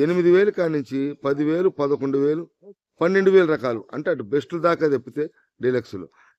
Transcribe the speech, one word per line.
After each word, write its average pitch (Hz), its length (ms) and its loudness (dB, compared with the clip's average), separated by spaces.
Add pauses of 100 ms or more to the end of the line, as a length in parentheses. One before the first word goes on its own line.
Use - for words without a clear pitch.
ఎనిమిది 175 340 2
వేలు 202 200 4
కాడి 170 220 -2
నుంచి 135 200 -6 (280)
పది 143 240 0
వేలు, 180 180 0 (120)
పదకొండు 139 440 -2
వేలు, 156 180 -2 (580)
పన్నెండు 190 320 2
వేలు 185 200 6
రకాలు 117 280 -4 (140)
అంటే 151 180 -6
అటు 127 180 -6
బెస్ట్ 143 220 -2 (120)
దాకా 160 280 2
తప్పితే 127 300 -6 (400)
డీలక్స్లు 117 420 -4 (340)